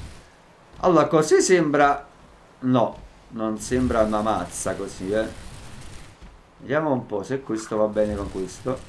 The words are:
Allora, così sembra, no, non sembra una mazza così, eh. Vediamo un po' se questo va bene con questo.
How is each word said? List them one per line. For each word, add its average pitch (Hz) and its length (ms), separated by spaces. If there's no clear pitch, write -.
Allora, 160 260
così 160 340
sembra, 147 680
no, 127 400
non 110 300
sembra 123 440
una 107 180
mazza 98 540
così, 95 360
eh. 110 160
Vediamo 147 340
un 123 140
po' 101 160
se 135 180
questo 110 380
va 107 80
bene 104 280
con 101 160
questo. 95 480